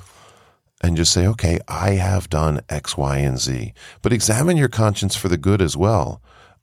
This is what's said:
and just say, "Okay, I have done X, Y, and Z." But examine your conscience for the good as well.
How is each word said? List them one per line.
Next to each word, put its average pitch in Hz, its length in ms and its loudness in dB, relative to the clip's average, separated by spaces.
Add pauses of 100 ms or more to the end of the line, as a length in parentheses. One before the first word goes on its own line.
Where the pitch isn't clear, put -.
(840)
and 85 140 2
just 82 160 2
say, 90 120 2
"Okay, 85 420 0
I 92 240 -2
have 95 380 0
done 76 300 0 (100)
X, - 280 -8
Y, 69 220 -2
and 67 200 0
Z." 62 340 -4 (280)
But 101 100 0
examine 123 460 2
your 139 100 4
conscience 104 480 0
for 95 140 -4
the 85 80 2
good 95 240 0
as 78 160 0
well. 92 440 0 (420)